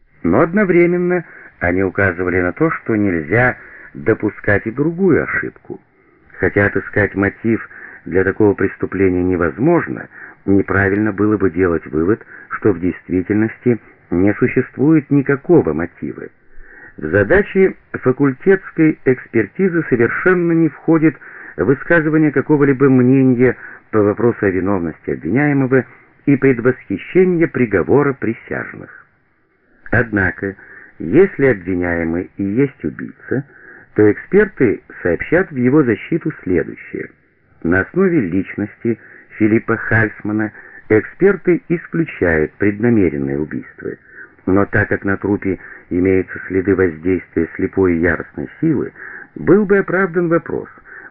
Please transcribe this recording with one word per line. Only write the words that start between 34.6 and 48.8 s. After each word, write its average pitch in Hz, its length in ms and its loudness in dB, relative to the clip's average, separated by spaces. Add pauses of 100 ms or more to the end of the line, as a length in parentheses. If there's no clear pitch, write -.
сообщат 156 500 -2
в 147 40 -12
его 127 280 2
защиту 151 480 -2 (120)
следующее. 71 640 -4 (540)
На 87 180 2
основе 170 400 0
личности 101 800 -4 (380)
Филиппа 110 400 2
Хальсмана 107 760 -2 (380)
эксперты 175 800 2
исключают 92 840 -2
преднамеренное 101 840 0
убийство. 73 540 -8 (540)
Но 98 200 2
так 104 240 -2
как 101 140 -4
на 98 140 -2
трупе 98 420 -2 (300)
имеются 92 580 0
следы 92 280 0
воздействия 85 800 -2
слепой 92 400 0
и 80 60 0
яростной 76 480 -4 (120)
силы, 151 320 -2 (420)